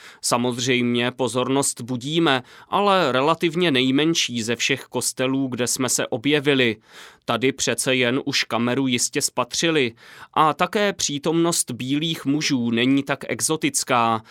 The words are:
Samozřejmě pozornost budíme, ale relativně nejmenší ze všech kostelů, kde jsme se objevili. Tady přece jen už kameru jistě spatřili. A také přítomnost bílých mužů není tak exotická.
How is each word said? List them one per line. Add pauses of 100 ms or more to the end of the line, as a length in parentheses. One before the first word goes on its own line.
(220)
Samozřejmě
pozornost
budíme, (260)
ale
relativně
nejmenší
ze
všech
kostelů,
kde
jsme
se
objevili. (480)
Tady
přece
jen
už
kameru
jistě
spatřili. (400)
A
také
přítomnost
bílých
mužů
není
tak
exotická.